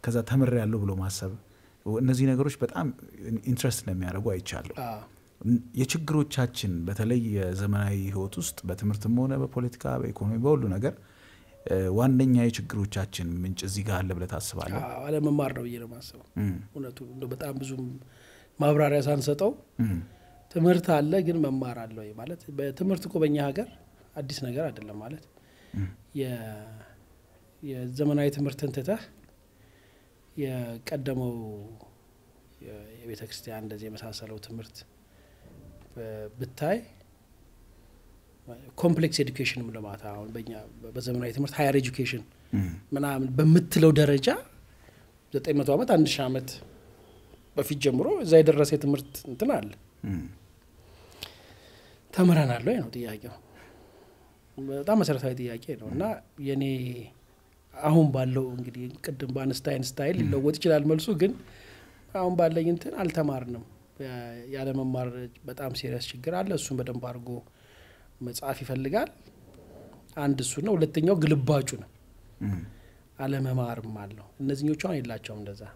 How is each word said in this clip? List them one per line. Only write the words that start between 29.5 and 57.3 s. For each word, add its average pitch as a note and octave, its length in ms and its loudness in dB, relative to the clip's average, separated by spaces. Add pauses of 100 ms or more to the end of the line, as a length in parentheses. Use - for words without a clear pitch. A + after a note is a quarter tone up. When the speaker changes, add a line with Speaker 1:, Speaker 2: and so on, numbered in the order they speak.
Speaker 2:
የቀደመው B2+ 960 -4 (1300)
የ-፣ G#2+ 240 -16 (100)
የቤተ A#2 280 -12
ክርስቲያን A2 400 -12
እንደዚህ G#2+ 240 -10
የመሳሰለው A2 520 -12
ትምህርት A2+ 380 -14 (1120)
በ-፣ A#2 140 -14 (280)
ብታይ D3 460 -4 (2000)
ኮምፕሌክስ E3 420 2
ኤዱኬሽን B2+ 440 -2
ምለማታ G#2+ 460 -10
አሁን G#2 220 -10
በእኛ A2+ 220 -12 (340)
በዘመናዊ A#2+ 460 -4
ትምህርት C#3+ 220 -4
ሃየር C#3 220 4
ኤዱኬሽን B2+ 460 0 (300)
Speaker 1:
እም። G2 160 2 (220)
Speaker 2:
ምናምን C#3 400 -2
በምትለው D#3+ 640 8
ደረጃ C#3+ 360 6 (1040)
ዘጠኝ C#3+ 220 0
መቶ C#3+ 160 2
ዓመት፣ A#3+ 180 2
አንድ D#3+ 180 8
ሺህ C#3 140 0
ዓመት C3 280 -2 (1080)
በፊት C#3+ 240 -2
ጀምሮ C#3 280 4 (120)
እዛ F3 140 4
የደረሰ D3+ 380 10
የትምህርት C#3+ 400 0 (120)
እንትን C#3 260 -2
አለ። G#2+ 200 0 (340)
Speaker 1:
እም። F#2 200 -4 (1900)
Speaker 2:
ተምረናል D#3 540 6
ወይ A3 120 2
ነው D3 140 -4
ጥያቄው። A2+ 440 -10 (1400)
በጣም C#3+ 240 2
መሰረታዊ C#3 380 2
ጥያቄ A#2+ 280 -8 (120)
ነው። G#2+ 120 -12
እና C#3 160 -2 (360)
የኔ C#3 240 -2 (1120)